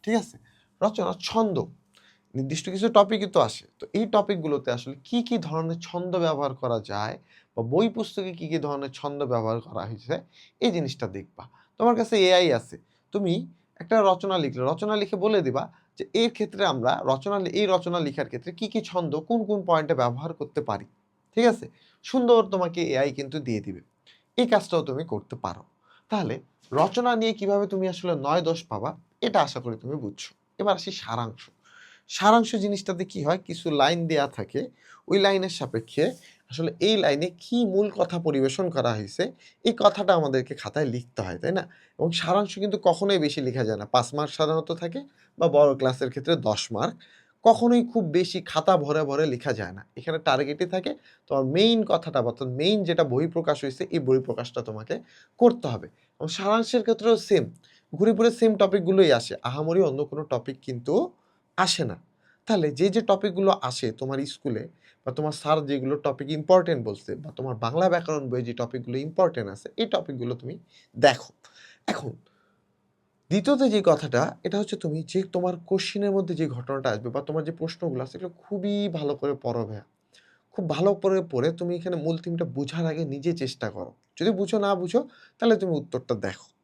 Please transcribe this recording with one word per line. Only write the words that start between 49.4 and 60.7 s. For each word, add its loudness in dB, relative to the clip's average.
যায় -6
না। -16
এখানে -6
টার্গেটই 0
থাকে -4
তোমার 2
মেইন 4
কথাটা, 0
অর্থাৎ -2
মেইন 0
যেটা 2
বই 0
প্রকাশ -2
হয়েছে, -6
এই 0
বই 2
প্রকাশটা -6
তোমাকে -8
করতে 4
হবে। -6
এবং -14
সারাংশের 0
ক্ষেত্রেও 2
সেম, 2
ঘুরে 4
ফিরে 4
সেম 4
টপিকগুলোই 4
আসে, 2
আহামরি 0
অন্য 0
কোনো -10
টপিক -4
কিন্তু -2